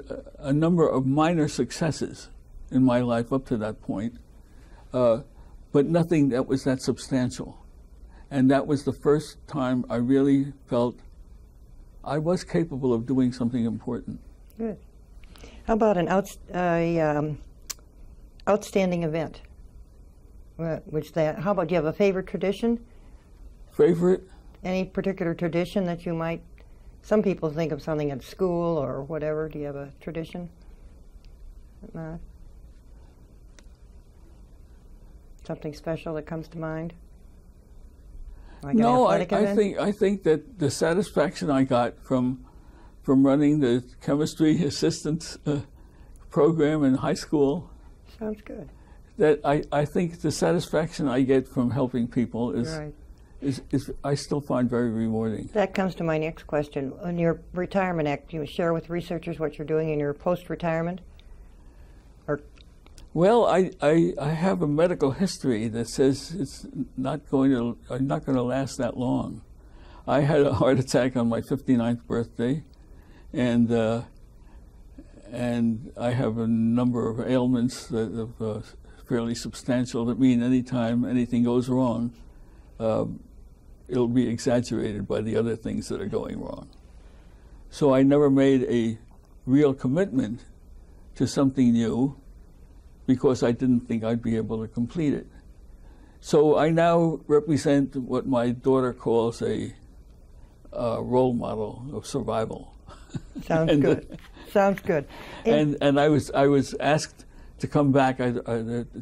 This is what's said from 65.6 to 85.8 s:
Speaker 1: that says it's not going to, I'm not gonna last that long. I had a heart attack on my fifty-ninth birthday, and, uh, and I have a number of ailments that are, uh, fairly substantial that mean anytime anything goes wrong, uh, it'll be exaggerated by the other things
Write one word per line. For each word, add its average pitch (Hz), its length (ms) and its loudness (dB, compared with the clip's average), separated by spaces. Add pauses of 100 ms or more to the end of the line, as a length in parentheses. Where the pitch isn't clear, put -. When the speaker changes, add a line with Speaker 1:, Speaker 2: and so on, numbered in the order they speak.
Speaker 1:
that 117 200 -6
says 139 500 0
it's - 260 -8 (300)
not 131 340 -6
going 135 220 4
to, 120 260 0 (120)
I'm 131 180 -2
not 151 180 -4
gonna 131 180 0
last 127 340 -4
that 120 180 -4
long. 127 460 -4 (640)
I 131 140 2
had 151 200 4
a 143 120 4
heart 127 260 4
attack 127 380 0
on 117 100 2
my 113 140 0
fifty-ninth 120 640 0
birthday, 120 560 -2 (720)
and, 120 380 2
uh, 113 320 0 (1300)
and 120 680 -2
I 120 140 -2
have 117 260 -2
a 113 100 -2
number 113 600 2
of 110 100 -6
ailments 123 680 0
that 113 420 -4 (120)
are, 113 40 -4 (120)
uh, 107 40 -8 (460)
fairly 117 280 -2
substantial 120 720 -4
that 117 140 -2
mean 127 240 4
anytime 123 640 0
anything 120 380 0
goes 120 260 2
wrong, 120 440 0 (640)
uh, 110 260 0 (800)
it'll 123 200 0
be 120 200 2
exaggerated 117 800 -2
by - 140 -2
the 110 140 -4
other 113 200 0
things 104 340 -6